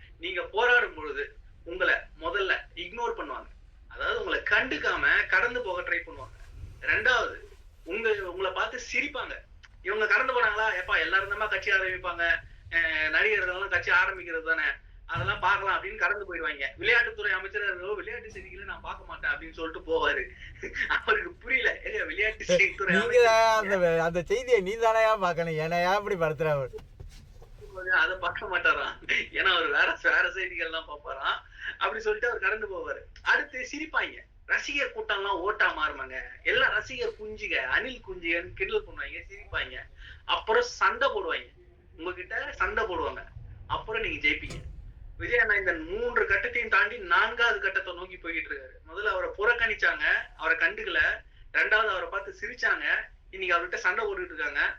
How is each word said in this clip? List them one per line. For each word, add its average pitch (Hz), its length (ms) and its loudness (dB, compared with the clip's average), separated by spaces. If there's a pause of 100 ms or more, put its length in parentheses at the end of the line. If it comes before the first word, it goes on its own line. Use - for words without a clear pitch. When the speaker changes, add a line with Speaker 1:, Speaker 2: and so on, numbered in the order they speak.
(180)
Speaker 1:
நீங்க 175 240 -4
போராடும் 240 520 4
பொழுது 151 300 -6 (400)
உங்களை 175 320 0 (240)
முதல்ல 185 320 0 (220)
இக்னோர் 214 440 -4
பண்ணுவாங்க, 151 320 -10 (380)
அதாவது 175 300 -2
உங்களை 196 200 -2 (120)
கண்டுக்காம 233 540 0 (220)
கடந்து 240 360 2
போக 180 200 -4
ட்ரை 170 240 -2
பண்ணுவாங்க. 147 300 -14 (440)
ரெண்டாவது, 214 560 2 (480)
உங்க, 220 240 -2 (220)
உங்களை 185 220 -2
பார்த்து 220 400 -4
சிரிப்பாங்க." - 420 -4 (480)
இவங்க 214 240 0
கடந்து 254 280 4
போனாங்களா, 226 300 2 (100)
"எப்பா - 240 -2
எல்லாரும் 190 340 0
தான்மா 208 160 -2
கட்சி 190 220 -2
ஆரம்பிப்பாங்க, 180 540 0 (460)
அஹ், 160 400 2
நடிகர்கள்லாம் 185 640 2
கட்சி 175 160 0
ஆரம்பிக்கிறது 170 560 2
தானே, 160 200 0 (400)
அதெல்லாம் 180 340 -2
பார்க்கலாம்" 190 360 2
அப்படின்னு 185 280 -6
கடந்து 202 220 0
போயிடுவாங்க. 156 400 -4 (120)
விளையாட்டுத்துறை 220 520 2
அமைச்சர், 190 640 -4
"விளையாட்டு 220 400 -10
செய்திகளை 190 300 -14
நான் 170 240 -12
பார்க்க - 220 -12
மாட்டேன்" - 220 -2
அப்படின்னு 160 260 -10
சொல்லிட்டு 160 240 -6
போவாரு. 147 420 2 (640)
அவருக்கு - 440 0
புரியல, 247 380 0 (140)
ஏங்க 190 220 -4
விளையாட்டு 208 380 -2
செய்தித்துறை - 460 4
Speaker 2:
நீங்க 185 140 4
Speaker 1:
அமைச்சர் 226 680 6
Speaker 2:
அந்த, 170 300 6
அந்த 170 200 2
செய்தியை 233 380 4
நீ 190 160 0
தானையா 220 420 6
பார்க்கணும், 170 460 0
ஏனையா 175 320 2
இப்படி 202 280 0
படுத்துற 156 340 2
அவர்? 127 120 -4 (1300)
Speaker 1:
அதை 160 140 0
பார்க்க - 360 -6
மாட்டாராம், 160 420 2 (380)
ஏன்னா 185 240 2
அவர் 156 200 2
வேற, 175 120 4 (140)
வேற 175 280 4
செய்திகள் 175 480 -4
தான் 156 120 -10
பார்ப்பாராம். 147 460 -4 (420)
அப்படி 214 220 -2
சொல்லிட்டு 214 280 0
அவர் 190 180 -2
கடந்து 214 200 -2
போவாரு. 165 340 -6 (220)
அடுத்து - 480 0
சிரிப்பாங்க, 262 460 -4 (300)
ரசிகர் 285 460 -2
கூட்டம் 214 260 -2
எல்லாம் 196 260 -2
ஓட்டா - 240 2 (100)
மாறுமாங்க, 135 380 -4 (260)
எல்லா 220 260 4
ரசிகர் 226 500 -2
குஞ்சுக, 214 360 -6 (200)
அணில் 233 320 -2
குஞ்சுகன்னு 339 480 -4
கிண்டல் 427 320 -2
பண்ணுவாங்க, 302 420 -10
சிரிப்பாங்க. 131 480 -8 (480)
அப்புறம் 220 420 2
சண்டை 214 420 2
போடுவாங்க, 165 400 -4 (480)
உங்ககிட்ட 180 400 -8 (160)
சண்டை 208 320 0
போடுவாங்க, 170 380 -4 (440)
அப்புறம் 220 360 -4
நீங்க 170 180 -4
ஜெயிப்பீங்க. - 380 -2 (580)
விஜய் - 260 2
அண்ணா - 120 4
இந்த 180 180 2
மூன்று 208 540 0
கட்டத்தையும் 220 500 0
தாண்டி 214 200 4 (160)
நான்காவது 226 480 4
கட்டத்தை 185 340 -2
நோக்கி 180 220 -12
போய்கிட்டு 165 340 -6
இருக்காரு. 135 240 -10 (120)
முதல்ல 190 280 -2
அவரை 180 240 -2
புறக்கணிச்சாங்க, 208 680 2 (320)
அவரை 160 200 0
கண்டுக்கல. 185 440 0 (520)
ரெண்டாவது 208 420 4
அவரை 170 160 -4
பார்த்து 196 300 -8
சிரிச்சாங்க, 208 440 -2 (460)
இன்னைக்கு 185 260 0
அவர்கிட்ட 170 180 -2
சண்டை 190 300 0
போட்டுட்டு 190 280 -4
இருக்காங்க. 147 280 -2 (180)